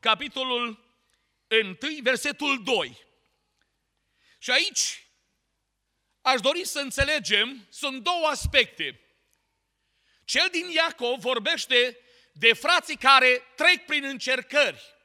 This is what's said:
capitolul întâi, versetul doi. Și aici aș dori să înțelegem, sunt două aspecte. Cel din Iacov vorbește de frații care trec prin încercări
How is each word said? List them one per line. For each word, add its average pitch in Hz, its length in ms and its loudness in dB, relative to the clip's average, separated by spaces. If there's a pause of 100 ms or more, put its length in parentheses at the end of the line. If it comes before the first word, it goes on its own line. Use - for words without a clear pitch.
capitolul 240 960 -4 (500)
întâi, 226 540 -2
versetul 269 640 -2
doi. 180 440 -4 (1300)
Și - 120 -8
aici - 560 -2 (1120)
aș 262 200 0
dori 285 240 -2
să - 160 -6
înțelegem, 262 920 -2
sunt 269 320 -8
două 339 240 -2
aspecte. 233 760 -2 (1200)
Cel 330 260 0
din 349 180 -6
Iacov 311 500 -2
vorbește 247 800 0 (340)
de 226 200 4
frații 311 440 0
care 254 460 6 (140)
trec 349 280 2
prin 285 200 -2
încercări 262 760 -2 (220)